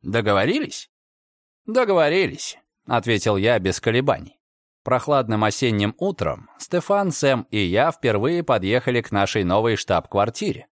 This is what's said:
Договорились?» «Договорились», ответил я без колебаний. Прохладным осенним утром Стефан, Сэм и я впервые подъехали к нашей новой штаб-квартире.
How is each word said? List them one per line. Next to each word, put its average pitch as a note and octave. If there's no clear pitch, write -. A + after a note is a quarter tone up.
Договорились?» A2
«Договорились», F#3+
ответил A2
я A2+
без F#2
колебаний. A#2+
Прохладным B2
осенним G#2+
утром E3+
Стефан, G3
Сэм C3+
и G#2+
я G#2
впервые C3
подъехали A#2+
к -
нашей G2+
новой G#2
штаб-квартире. G#2